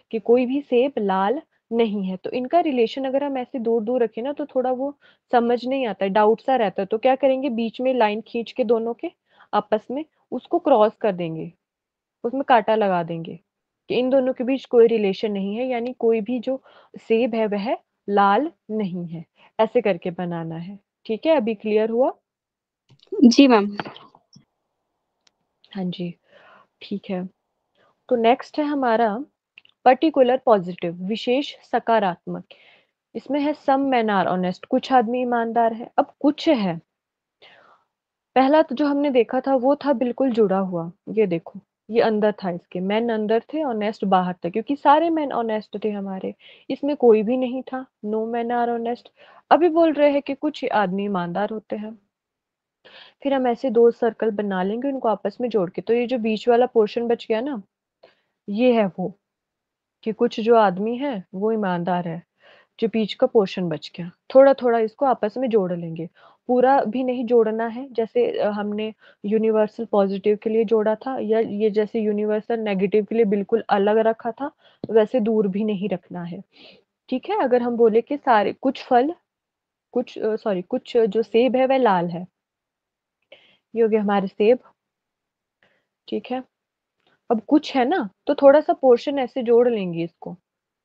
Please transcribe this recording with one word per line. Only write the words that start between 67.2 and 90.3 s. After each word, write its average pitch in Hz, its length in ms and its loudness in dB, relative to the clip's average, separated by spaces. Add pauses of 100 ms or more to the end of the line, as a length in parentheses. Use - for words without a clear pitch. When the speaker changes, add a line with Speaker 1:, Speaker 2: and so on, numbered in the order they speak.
Speaker 1:
जोड़ना 220 420 2
है। 247 260 -12
जैसे, 226 460 -2
अ, 202 100 0
हमने 208 440 -6 (320)
universal 214 600 0
positive 202 580 0
के 226 60 -2
लिए 220 160 2
जोड़ा 214 300 0
था 262 240 -8
या 220 200 0
ये 214 300 0
जैसे 214 300 -2
universal 214 600 -2
negative 202 460 0
के 220 100 -6
लिए 233 100 4
बिल्कुल 208 440 0
अलग 208 280 2
रखा 226 340 -2
था, 277 200 -8 (380)
वैसे 220 300 2
दूर 214 280 0
भी 202 160 -2
नहीं 208 260 -4
रखना 180 340 -8
है। 175 200 -12 (680)
ठीक 254 200 -6
है, 403 140 -2
अगर 247 180 2
हम 240 160 -4
बोले 226 240 4
कि 285 160 -4
सारे, 220 360 2
कुछ - 300 -4
फल, 262 300 2 (800)
कुछ, - 280 -6
अ, 220 160 -2
sorry, 202 260 -4
कुछ - 360 -4
जो 220 260 2
सेब 233 320 2
है 262 120 2
वह 269 100 2
लाल 190 300 2
है, 170 200 -8 (1500)
ये 226 60 2
हो 226 80 4
गए 214 80 2
हमारे 202 300 0
सेब। 226 320 2 (1500)
ठीक 214 240 -8
है, 254 120 -8 (880)
अब 220 160 0
कुछ 302 280 2
है 254 100 2
ना, 277 240 -2 (180)
तो 285 80 2
थोड़ा 277 260 8
सा 311 120 0
portion 269 460 2
ऐसे 254 240 -4
जोड़ 240 260 4
लेंगे 180 340 -4
इसको, 175 340 -12 (480)